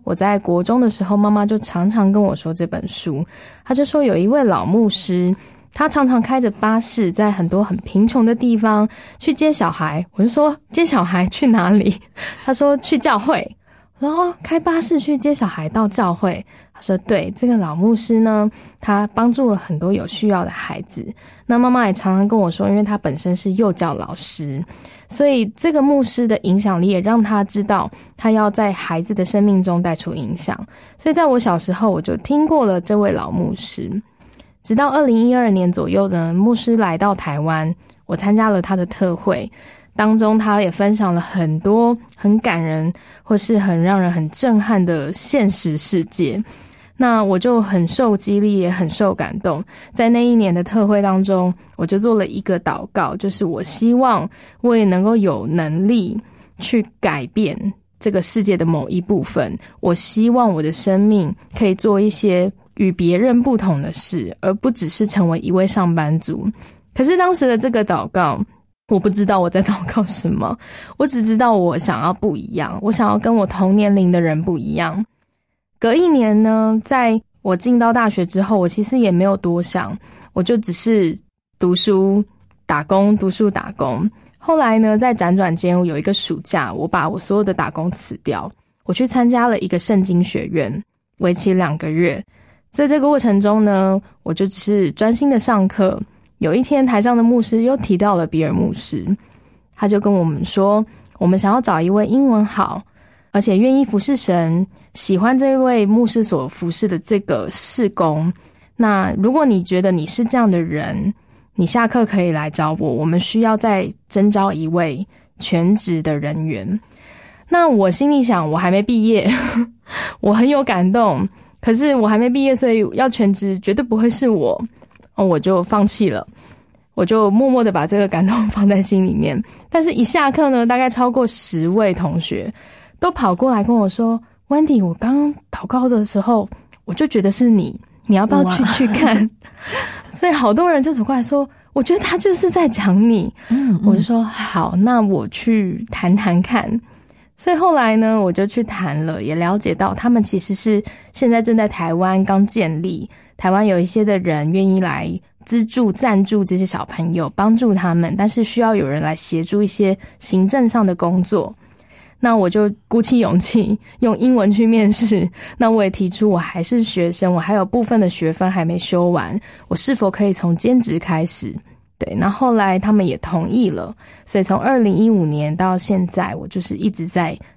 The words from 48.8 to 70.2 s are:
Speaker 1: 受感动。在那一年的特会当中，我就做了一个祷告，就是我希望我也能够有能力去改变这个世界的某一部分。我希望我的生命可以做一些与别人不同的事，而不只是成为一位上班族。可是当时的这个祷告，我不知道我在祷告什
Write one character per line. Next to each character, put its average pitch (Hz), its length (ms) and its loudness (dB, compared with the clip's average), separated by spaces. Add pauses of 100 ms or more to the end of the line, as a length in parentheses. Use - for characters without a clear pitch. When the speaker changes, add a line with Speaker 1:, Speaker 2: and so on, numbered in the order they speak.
Speaker 1:
受 190 240 0
感 - 280 -6
动。 170 220 -4 (300)
在 233 160 0
那 240 160 2
一 240 80 2
年 208 220 2
的 175 80 0
特 202 240 0
会 208 160 2
当 190 180 2
中， 185 320 0 (220)
我 175 100 -4
就 196 140 0
做 226 160 2
了 208 140 0
一 - 140 -8
个 180 180 -2
祷 - 320 -6
告， 175 240 -2
就 196 120 -6
是 190 160 -6
我 170 160 -4
希 226 320 0
望 240 380 2 (300)
我 240 160 2
也 220 80 4
能 185 180 2
够 226 140 2
有 170 280 0
能 160 440 -2
力 220 280 0 (440)
去 220 260 -2 (140)
改 147 260 -2
变 - 320 -4 (400)
这 208 140 -2
个 190 100 0
世 202 220 -2
界 196 120 2
的 165 80 -2
某 165 240 -2
一 180 120 -2
部 175 240 -2
分。 107 340 -4 (220)
我 - 120 0
希 220 380 0
望 240 200 2
我 156 120 -2
的 151 80 -2
生 190 300 0
命 202 340 2 (240)
可 220 80 2
以 190 80 2
做 202 260 0
一 214 80 2
些 190 420 0 (260)
与 190 160 0
别 175 260 0
人 240 240 2
不 254 140 0
同 170 260 -2
的 165 100 -6
事， 113 480 -8
而 190 140 0
不 247 160 -2
只 175 180 -6
是 220 160 -2
成 202 240 0
为 165 120 0
一 - 100 -6
位 185 160 4
上 185 260 2
班 160 280 0
族。 180 280 -6 (460)
可 262 80 0
是 320 140 4
当 359 180 4
时 285 140 2
的 233 100 2
这 262 120 -2
个 226 140 0
祷 165 220 -2
告， 156 340 -2 (460)
我 196 140 2
不 208 100 2
知 202 160 0
道 196 140 2
我 175 100 0
在 185 100 0
祷 196 140 0 (180)
告 214 120 0
什 - 260 -4